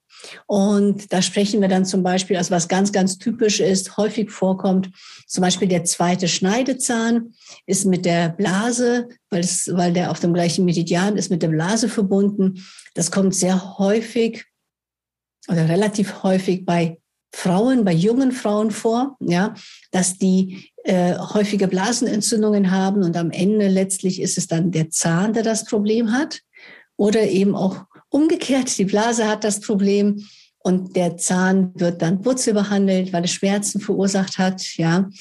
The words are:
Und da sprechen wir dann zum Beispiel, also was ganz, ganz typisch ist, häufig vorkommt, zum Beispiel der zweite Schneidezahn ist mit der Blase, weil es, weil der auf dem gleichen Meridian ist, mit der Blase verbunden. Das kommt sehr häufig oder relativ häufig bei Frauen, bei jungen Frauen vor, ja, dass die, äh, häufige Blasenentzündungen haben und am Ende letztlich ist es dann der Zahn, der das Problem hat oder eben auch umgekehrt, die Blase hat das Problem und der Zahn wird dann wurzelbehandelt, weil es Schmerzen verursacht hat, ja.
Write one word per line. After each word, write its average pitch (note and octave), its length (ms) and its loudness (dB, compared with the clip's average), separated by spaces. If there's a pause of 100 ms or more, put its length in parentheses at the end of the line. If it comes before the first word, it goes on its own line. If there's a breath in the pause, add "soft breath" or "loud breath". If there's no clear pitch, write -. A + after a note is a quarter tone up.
(460 loud breath)
Und G3+ 680 2
da F3+ 100 2
sprechen G3+ 380 0
wir F#3+ 80 2
dann F#3 160 2
zum F#3 180 0
Beispiel, F#3 340 0
also F3 140 -2
was F3 180 0
ganz, G3 240 0
ganz F#3+ 260 0
typisch G#3+ 420 -2
ist, F#3+ 360 0
häufig G#3 340 -2
vorkommt, F#3+ 600 0 (380 loud breath)
zum - 140 -4
Beispiel F#3 260 0
der F3 160 0
zweite F3+ 420 0
Schneidezahn A#3 1080 -2 (320 loud breath)
ist G3 200 -2
mit F3+ 180 2
der E3+ 260 2
Blase, A#3+ 800 0 (220 loud breath)
weil F3 100 -2
es, - 320 -4
weil F3+ 200 2
der F3 180 0
auf E3 100 -6
dem F3 140 2
gleichen F3 300 0
Meridian F3 520 0
ist, - 140 -4
mit E3+ 120 0
der E3+ 60 0
Blase F#3 400 0
verbunden. G3 760 0 (300 loud breath)
Das E3+ 160 -4
kommt F#3+ 240 0
sehr F#3 440 -2
häufig A3+ 680 0 (1000)
oder D#3+ 200 2
relativ G3+ 540 0
häufig F#3 420 0
bei E3+ 340 0 (340)
Frauen, A3 520 2
bei F3+ 80 2
jungen A#3+ 400 2
Frauen G#3+ 380 0
vor, A#3+ 500 -2
ja, F3 340 0 (360 loud breath)
dass F#3 260 -2
die, F#3 540 0 (140)
äh, F3+ 340 2
häufige G3+ 500 0
Blasenentzündungen G#3 1000 0
haben F#3+ 320 2
und E3+ 140 0
am E3+ 140 -2
Ende G3 380 2
letztlich F#3+ 540 0
ist F#3+ 160 -2
es - 80 -4
dann E3 240 0
der D#3+ 180 -2
Zahn, F3+ 460 0
der A#3 80 0
das A3 240 -2
Problem G#3+ 460 0
hat C#4 280 -2 (560 loud breath)
oder G#3+ 320 2
eben G3 260 2
auch - 300 -2 (260 soft breath)
umgekehrt, C#4 680 0
die G3 60 2
Blase G#3+ 440 2
hat G#3+ 160 -2
das G#3 160 -2
Problem G3+ 640 2 (340 loud breath)
und F#3 380 -2
der F3 200 0
Zahn F#3 580 2
wird F3 280 -2
dann F3+ 220 0
wurzelbehandelt, G3+ 880 0
weil E3+ 120 0
es F3 80 -2
Schmerzen G3+ 480 -2
verursacht G3 580 -2
hat, F#3+ 380 -2
ja. E3+ 320 0 (120 loud breath)